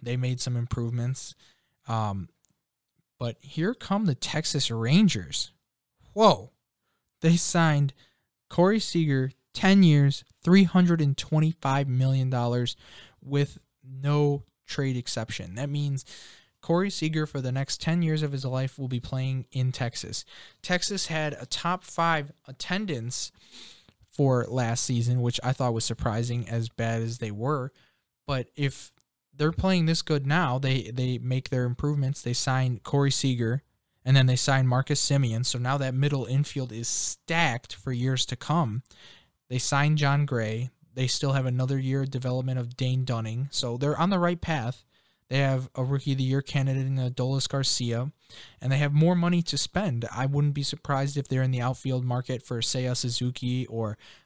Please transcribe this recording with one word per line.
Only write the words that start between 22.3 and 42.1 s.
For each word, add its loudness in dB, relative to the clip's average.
attendance -6
for 2
last -2
season, 0
which 0
I 0
thought 0
was -2
surprising, -4
as -4
bad -4
as -6
they -6
were. -4
But -4
if -6
they're 0
playing 2
this 2
good 0
now, 2
they, 0
they -2
make -2
their 0
improvements. -2
They -4
sign 0
Corey 2
Seager, 0
and 4
then 8
they 4
sign 2
Marcus 0
Semien. 0
So -2
now -2
that -2
middle 2
infield -2
is -6
stacked -2
for -8
years 0
to -6
come. 0
They -2
signed 2
Jon 2
Gray. -2
They -2
still 0
have 0
another 0
year -2
of -4